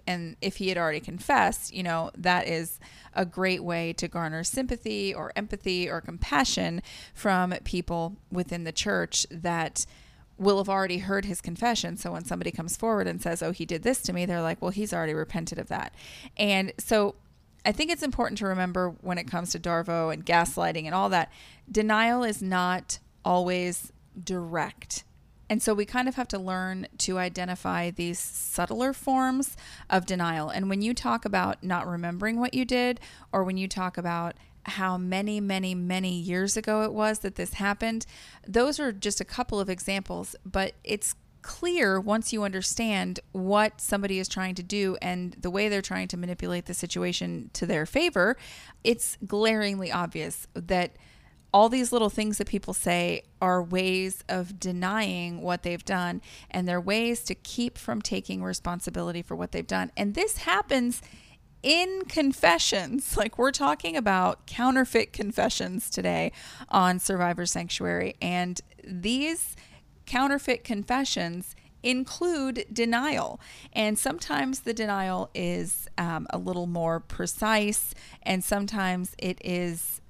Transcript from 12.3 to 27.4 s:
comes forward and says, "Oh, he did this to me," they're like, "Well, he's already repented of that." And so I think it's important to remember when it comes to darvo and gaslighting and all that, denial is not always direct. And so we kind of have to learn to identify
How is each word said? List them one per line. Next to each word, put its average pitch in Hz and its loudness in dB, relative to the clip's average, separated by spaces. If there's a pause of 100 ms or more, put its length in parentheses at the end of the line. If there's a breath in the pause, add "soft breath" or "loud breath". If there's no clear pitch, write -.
comes 170 -4
forward 208 2
and 175 -4
says, 170 -2
"Oh, 165 -2
he 170 -6
did 165 -4
this 254 2
to 180 -2
me," 180 0
they're 170 0
like, 165 -2
"Well, 175 0
he's 196 -2
already 160 0
repented 165 -4
of - -6
that." - -6 (420 loud breath)
And 190 4
so 208 4 (500)
I 208 4
think 302 0
it's 339 0
important 247 0
to 208 -2
remember 185 0 (100)
when 175 -4
it 170 -6
comes 170 -4
to 170 -4
darvo 170 0
and 156 -8
gaslighting 170 2
and 156 -4
all 196 2
that, 180 2 (380 loud breath)
denial 220 4
is 214 -2
not 180 0 (260)
always 180 0 (320)
direct. 170 -4 (480)
And 214 2
so 220 4
we 208 2
kind 247 0
of 254 -2
have 247 -2
to 202 -4
learn 185 -4 (120)
to 185 0
identify 180 -2